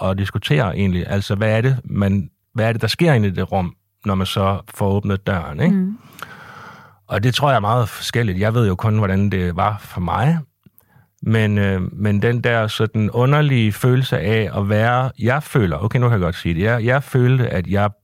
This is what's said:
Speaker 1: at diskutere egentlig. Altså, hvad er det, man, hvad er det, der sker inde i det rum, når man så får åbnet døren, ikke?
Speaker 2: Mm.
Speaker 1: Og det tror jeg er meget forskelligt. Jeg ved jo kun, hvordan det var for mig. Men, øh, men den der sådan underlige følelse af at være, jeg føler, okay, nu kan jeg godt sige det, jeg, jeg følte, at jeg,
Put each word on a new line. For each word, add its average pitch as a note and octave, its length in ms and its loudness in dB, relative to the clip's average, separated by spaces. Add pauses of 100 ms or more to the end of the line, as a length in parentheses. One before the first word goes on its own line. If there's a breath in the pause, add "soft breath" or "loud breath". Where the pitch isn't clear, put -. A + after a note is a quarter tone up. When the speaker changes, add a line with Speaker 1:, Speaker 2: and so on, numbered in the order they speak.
Speaker 1:
at F#2+ 160 -2
diskutere G2+ 600 -2
egentlig. F2+ 300 0
Altså, G2+ 280 -2
hvad G#2+ 220 0
er A2+ 40 0
det, C3 220 2
man, G2 460 0 (240)
hvad A2 140 0
er A#2 40 2
det, A2 100 -4
der A2+ 60 0
sker E3 260 2
inde G#2+ 140 4
i G2 40 -2
det F#2 200 -4
rum, F2+ 240 -2 (300)
når G2 100 0
man F#2+ 120 -2
så G2 340 0 (120)
får G2+ 160 -2
åbnet G2 380 -2
døren, G#2 320 -4
ikke? F3+ 160 4
Speaker 2:
Mm. F#3+ 220 -2 (1120 loud breath)
Speaker 1:
Og G#2 140 -2
det B2 100 2
tror D3 160 2
jeg C3+ 60 4
er A2+ 40 2
meget A2 300 0
forskelligt. A2 500 -2
Jeg A2 140 0
ved A#2 140 2
jo F#2 80 2
kun, G#2+ 220 0
hvordan G2+ 320 2
det F2+ 260 -2
var G#2 240 0
for - 220 -10
mig. G2+ 380 0 (800 soft breath)
Men, A2 360 2
øh, G2 240 0 (120)
men G2+ 280 0
den A#2+ 220 0
der A#2 240 2
sådan G#2+ 440 -2
underlige C3 600 2
følelse B2+ 480 0
af A2 400 0
at G2+ 100 0
være, A#2+ 500 2
jeg B2 240 0
føler, F#2 340 0
okay, A2+ 220 -2
nu A#2+ 60 2
kan A#2 60 4
jeg G#2+ 100 2
godt E2 140 0
sige E2+ 200 -2
det, D#2+ 60 -2
jeg, A2+ 240 0
jeg C3 180 2
følte, B2+ 460 2
at E2 180 -4
jeg, G2+ 220 0 (140)